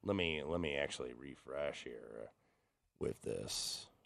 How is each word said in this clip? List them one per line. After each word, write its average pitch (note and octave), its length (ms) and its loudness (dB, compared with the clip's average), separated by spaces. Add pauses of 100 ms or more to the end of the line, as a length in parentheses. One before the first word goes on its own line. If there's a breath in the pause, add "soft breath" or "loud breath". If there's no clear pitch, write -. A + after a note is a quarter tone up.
let G2 120 4
me, E2 280 4
let E2 160 2
me D2+ 160 2
actually C#2 380 0
refresh C#2 720 -4
here A1+ 460 -8 (720)
with - 220 0
this. - 680 -2 (180)